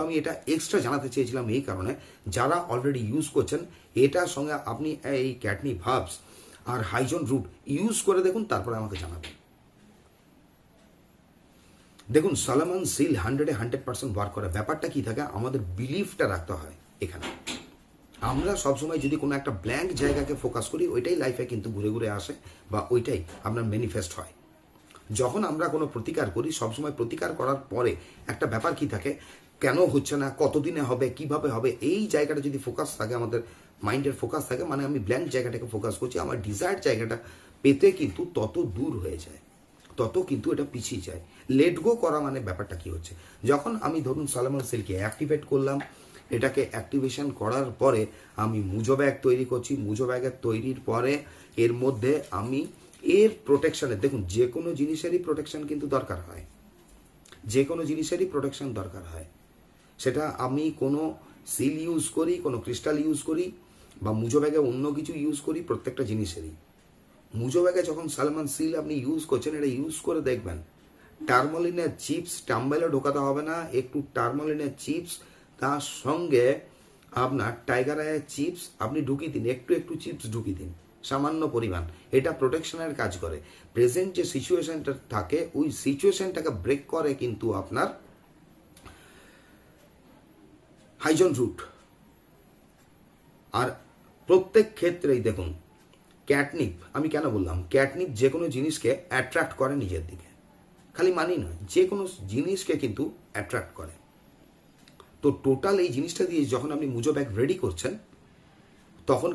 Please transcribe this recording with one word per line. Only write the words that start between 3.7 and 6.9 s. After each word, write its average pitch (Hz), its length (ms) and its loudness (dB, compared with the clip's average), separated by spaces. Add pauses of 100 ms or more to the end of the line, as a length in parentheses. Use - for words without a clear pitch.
এটার 175 320 4
সঙ্গে 151 180 -2 (180)
আপনি 151 320 -4
এই 131 380 0
ক্যাটনিপ 104 440 -2
হার্বস 120 280 0 (580)
আর 123 80 -2 (100)